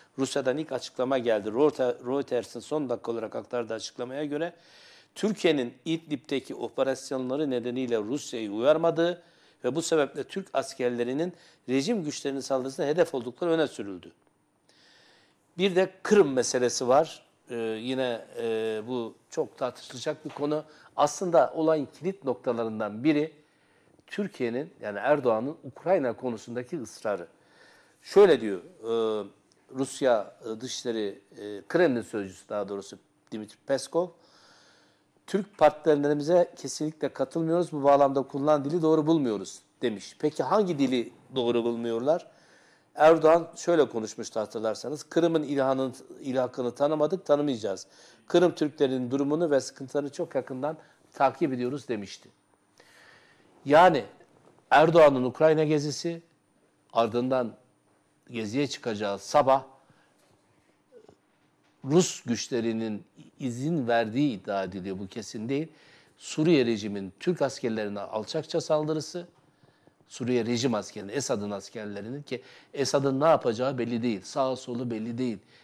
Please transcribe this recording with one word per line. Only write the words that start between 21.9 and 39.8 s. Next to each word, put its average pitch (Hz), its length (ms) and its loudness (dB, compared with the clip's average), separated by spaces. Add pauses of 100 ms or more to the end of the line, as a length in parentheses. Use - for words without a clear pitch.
kilit 190 240 -6
noktalarından 113 800 -4
biri 147 300 2 (760)
Türkiye'nin, 139 720 -4
yani 104 180 -6
Erdoğan'ın 123 640 2
Ukrayna 143 500 0
konusundaki 123 680 -8
ısrarı. 101 460 -6 (760)
Şöyle 180 400 6
diyor, 98 200 -4
e, 110 640 -2 (480)
Rusya, 131 600 0 (100)
e, 113 160 -8
Dışişleri, 113 600 -6 (160)
e, 104 320 -12
Kremlin 156 320 2
sözcüsü 98 480 -10
daha 104 200 -4
doğrusu 101 280 -10 (360)
Dmitri 107 240 -12 (100)
Peskov, 160 400 -2 (1200)
"Türk 196 300 -4
partnerlerimize 151 960 4
kesinlikle 151 540 -6
katılmıyoruz, 165 640 -2
bu 147 120 -4
bağlamda 139 380 6
kullanılan 143 440 0
dili 160 160 -2
doğru 156 260 4
bulmuyoruz." 120 520 0 (220)